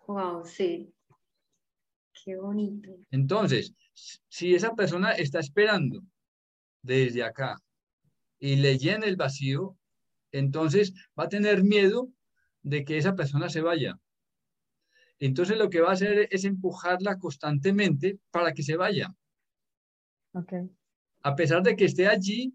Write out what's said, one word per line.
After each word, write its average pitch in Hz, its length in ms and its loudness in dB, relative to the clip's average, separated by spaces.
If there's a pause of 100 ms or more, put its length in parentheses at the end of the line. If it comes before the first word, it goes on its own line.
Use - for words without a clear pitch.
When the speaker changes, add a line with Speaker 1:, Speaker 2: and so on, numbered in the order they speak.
Speaker 1:
Wow, 180 380 -6
sí. - 480 -6 (1200)
Qué 190 240 -12
bonito. 202 640 -8 (120)
Speaker 2:
Entonces, 135 640 0 (200)
si - 640 -2
esa 226 200 0
persona 190 360 0
está 160 280 -2
esperando 160 640 0 (840)
desde 123 400 0
acá 113 360 -6 (800)
y 139 180 0
le 135 200 4
llena 202 300 0
el 185 100 0
vacío, 139 600 -4 (540)
entonces 156 600 0 (260)
va 165 60 -2
a - 40 -10
tener 202 340 2
miedo 208 460 4 (540)
de 143 220 -4
que 156 120 -2
esa 185 180 0
persona 156 340 -2
se 156 120 -4
vaya. 151 380 -2 (1200)
Entonces 165 360 0
lo 214 140 2
que 165 120 2
va 170 100 6
a - 20 4
hacer 202 380 2
es 190 140 -2
empujarla 185 720 -2
constantemente 170 1000 0 (140)
para 170 220 0
que 147 100 -8
se 151 120 -2
vaya. 165 380 -2 (1200)
Speaker 3:
Ok. 180 200 -8 (720)
Speaker 2:
A 143 120 0
pesar 165 280 2
de 220 140 4
que 202 80 6
esté 165 220 2
allí, 214 480 0